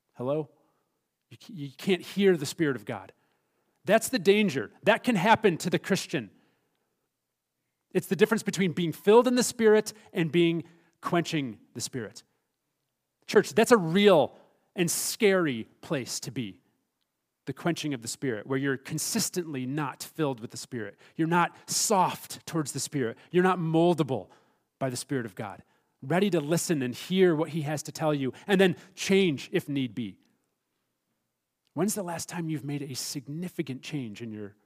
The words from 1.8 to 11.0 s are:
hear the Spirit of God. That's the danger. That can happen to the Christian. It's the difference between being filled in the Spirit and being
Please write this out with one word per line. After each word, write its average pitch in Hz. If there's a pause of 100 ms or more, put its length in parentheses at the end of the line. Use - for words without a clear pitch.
hear 190
the 143
Spirit 147
of 104
God. 95 (720)
That's 220
the 254
danger. 180 (140)
That 214
can 247
happen 202
to 185
the 170
Christian. 151 (1600)
It's 185
the 190
difference 208
between 190
being 165
filled 233
in 247
the 247
Spirit 214 (200)
and 165
being 170 (360)